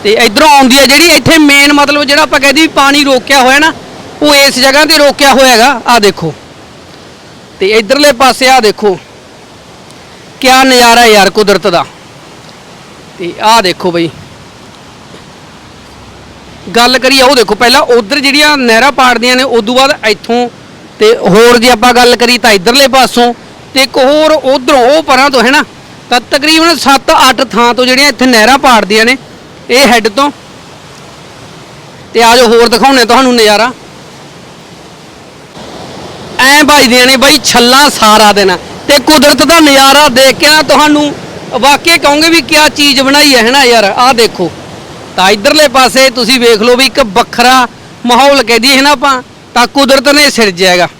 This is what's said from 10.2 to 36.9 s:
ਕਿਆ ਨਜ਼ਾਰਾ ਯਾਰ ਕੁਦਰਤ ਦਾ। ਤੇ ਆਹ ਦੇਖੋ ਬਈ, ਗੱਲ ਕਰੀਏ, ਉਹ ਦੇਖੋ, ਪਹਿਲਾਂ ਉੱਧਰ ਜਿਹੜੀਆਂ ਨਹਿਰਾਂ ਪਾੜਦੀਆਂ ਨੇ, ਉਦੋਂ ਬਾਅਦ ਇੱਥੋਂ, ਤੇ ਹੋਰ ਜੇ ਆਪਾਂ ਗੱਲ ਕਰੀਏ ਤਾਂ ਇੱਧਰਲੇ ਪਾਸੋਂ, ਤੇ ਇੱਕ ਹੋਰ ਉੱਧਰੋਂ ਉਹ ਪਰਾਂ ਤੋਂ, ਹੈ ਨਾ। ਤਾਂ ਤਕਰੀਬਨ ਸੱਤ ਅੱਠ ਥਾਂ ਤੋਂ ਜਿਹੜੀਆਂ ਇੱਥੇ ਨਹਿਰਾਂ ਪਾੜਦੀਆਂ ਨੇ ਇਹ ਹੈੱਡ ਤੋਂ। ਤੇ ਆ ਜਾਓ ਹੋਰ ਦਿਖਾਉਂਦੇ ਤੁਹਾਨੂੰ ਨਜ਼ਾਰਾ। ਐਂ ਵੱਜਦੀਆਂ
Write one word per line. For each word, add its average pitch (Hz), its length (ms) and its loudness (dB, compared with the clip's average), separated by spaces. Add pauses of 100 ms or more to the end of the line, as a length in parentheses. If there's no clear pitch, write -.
ਕਿਆ 262 220 2
ਨਜ਼ਾਰਾ 240 420 2
ਯਾਰ 208 240 2
ਕੁਦਰਤ 196 380 0
ਦਾ। 170 180 -2 (1300)
ਤੇ 175 240 -10
ਆਹ 220 200 2
ਦੇਖੋ 180 300 -4
ਬਈ, 165 180 -4 (2750)
ਗੱਲ 247 240 -2
ਕਰੀਏ, 262 220 0
ਉਹ 277 140 2
ਦੇਖੋ, 208 200 0
ਪਹਿਲਾਂ 247 260 0
ਉੱਧਰ 247 380 0
ਜਿਹੜੀਆਂ 294 380 0
ਨਹਿਰਾਂ 240 340 0
ਪਾੜਦੀਆਂ 247 440 0
ਨੇ, 254 80 -2
ਉਦੋਂ 240 320 -2
ਬਾਅਦ 269 220 0 (120)
ਇੱਥੋਂ, 233 380 -4 (520)
ਤੇ 220 180 2
ਹੋਰ 233 400 2
ਜੇ 240 120 0
ਆਪਾਂ 240 240 0
ਗੱਲ 247 220 2
ਕਰੀਏ 240 220 -2
ਤਾਂ 233 140 0
ਇੱਧਰਲੇ 233 380 0
ਪਾਸੋਂ, 240 440 0 (400)
ਤੇ 269 100 -2
ਇੱਕ - 140 -6
ਹੋਰ 302 340 2
ਉੱਧਰੋਂ 277 560 0
ਉਹ 302 160 0
ਪਰਾਂ 277 260 0
ਤੋਂ, 262 140 0
ਹੈ 247 80 0
ਨਾ। 285 120 0 (460)
ਤਾਂ 247 100 0 (120)
ਤਕਰੀਬਨ 320 440 0
ਸੱਤ 269 440 0
ਅੱਠ 269 240 0
ਥਾਂ 240 300 0
ਤੋਂ 254 120 -2
ਜਿਹੜੀਆਂ 262 240 0
ਇੱਥੇ 247 160 -2
ਨਹਿਰਾਂ 247 340 2
ਪਾੜਦੀਆਂ 220 460 0
ਨੇ 254 100 0 (540)
ਇਹ 262 180 0
ਹੈੱਡ 233 200 0
ਤੋਂ। 269 240 -2 (1800)
ਤੇ 226 100 0
ਆ 233 140 2
ਜਾਓ 254 100 2
ਹੋਰ 233 220 2
ਦਿਖਾਉਂਦੇ 240 360 0
ਤੁਹਾਨੂੰ 247 300 2
ਨਜ਼ਾਰਾ। 214 360 0 (2750)
ਐਂ 285 220 2
ਵੱਜਦੀਆਂ 262 440 2